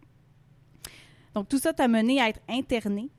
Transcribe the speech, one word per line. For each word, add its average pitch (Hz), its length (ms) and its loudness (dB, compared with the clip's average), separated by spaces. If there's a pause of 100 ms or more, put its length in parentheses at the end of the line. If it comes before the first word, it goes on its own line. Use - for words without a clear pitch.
(1300)
Donc, 202 140 -4
tout 269 100 0
ça 320 140 0
t'a 294 140 2
mené 233 340 4
à 226 80 2
être - 200 -6
interné 226 600 -4 (100)